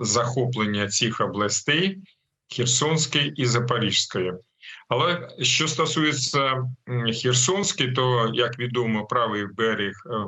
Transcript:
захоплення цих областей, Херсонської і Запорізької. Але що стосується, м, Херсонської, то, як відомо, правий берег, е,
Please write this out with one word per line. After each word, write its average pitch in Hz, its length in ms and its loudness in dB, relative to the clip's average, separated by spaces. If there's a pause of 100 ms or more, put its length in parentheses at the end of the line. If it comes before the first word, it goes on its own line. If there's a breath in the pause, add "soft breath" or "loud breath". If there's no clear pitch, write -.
захоплення 110 880 0
цих 110 320 0
областей, 127 800 0 (580 soft breath)
Херсонської 147 800 2
і 131 100 0
Запорізької. 104 840 0 (560 loud breath)
Але 170 400 0 (120)
що 156 280 2
стосується, 139 960 0 (240)
м, 120 240 -2
Херсонської, 131 800 2
то, 123 420 2
як 120 240 0
відомо, 120 480 0
правий 110 400 0
берег, 101 460 -2 (140)
е, 120 40 -10 (180)